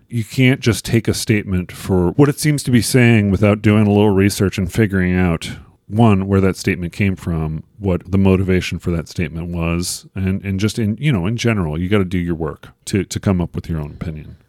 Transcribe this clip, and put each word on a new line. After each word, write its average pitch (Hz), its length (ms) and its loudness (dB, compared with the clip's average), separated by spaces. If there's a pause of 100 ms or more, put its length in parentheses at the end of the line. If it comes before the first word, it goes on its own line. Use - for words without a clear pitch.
you 117 160 -4
can't 131 340 2
just 110 240 0
take 113 240 0
a 104 60 2
statement 95 580 -2
for 90 400 0
what 139 160 4
it 143 120 -2
seems 151 240 -2
to 131 80 -4
be 120 100 6
saying 117 500 4
without 101 300 2
doing 107 260 4
a - 20 4
little 104 200 4
research 98 480 2
and 90 140 -2
figuring 92 440 0
out, 90 340 0 (380)
one, 101 400 4
where 98 140 2
that 95 160 0
statement 87 360 -4
came 98 220 0
from, 78 480 -6 (140)
what 92 340 -4
the 98 60 2
motivation 92 640 2
for - 120 -6
that 80 160 -4
statement 82 480 -6
was, 85 500 -4 (100)
and, 92 280 -4
and 98 160 -4
just 104 200 -2
in, 110 180 -2
you 151 140 -2
know, 90 160 0
in 117 100 -2
general, 92 420 -2
you 92 80 -2
gotta 101 160 2
do 90 140 -4
your 87 180 -2
work 78 340 -8 (160)
to, 98 200 -2
to - 140 -8
come 95 200 0
up 82 160 -4
with - 140 -8
your 80 100 -4
own 73 120 -8
opinion. 78 440 -12 (140)